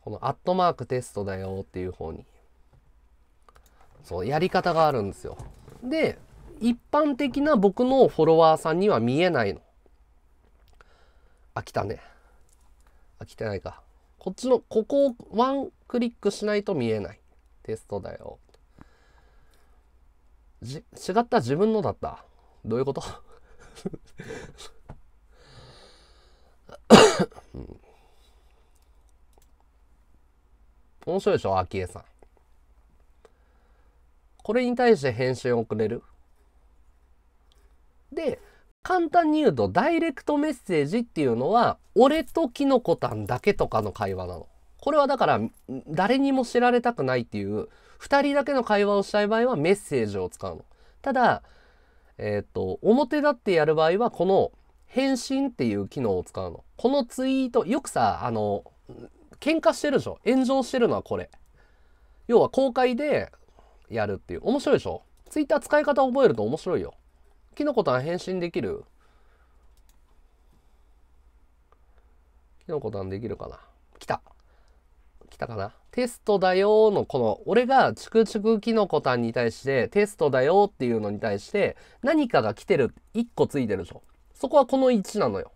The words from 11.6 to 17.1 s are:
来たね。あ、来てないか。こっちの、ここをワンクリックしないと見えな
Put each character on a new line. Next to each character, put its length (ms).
来 80
た 140
ね。 160
あ、 80
来 100
て 80
な 120
い 60
か。 200
こ 140
っ 20
ち 140
の、 120
こ 260
こ 220
を 80
ワ 200
ン 200
ク 120
リ 100
ッ 100
ク 120
し 140
な 100
い 80
と 120
見 140
え 100
な 140